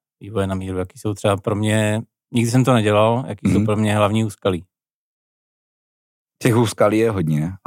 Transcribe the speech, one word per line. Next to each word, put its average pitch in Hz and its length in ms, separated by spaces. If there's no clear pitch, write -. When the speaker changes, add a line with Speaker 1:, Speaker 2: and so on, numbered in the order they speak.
Speaker 1:
vývoje 101 280
na 95 80
míru, 95 220
jaký 92 220
jsou 107 140
třeba 101 240
pro 101 180
mě, 107 460
nikdy 117 180
jsem 127 120
to 127 100
nedělal, 110 540
jaký 101 240
jsou - 80
Speaker 2:
Mhm. 104 60
Speaker 1:
pro 107 100
mě 107 200
hlavní 107 300
úskalí? 92 400
Speaker 2:
Těch 120 140
úskalí 107 400
je 113 140
hodně 80 400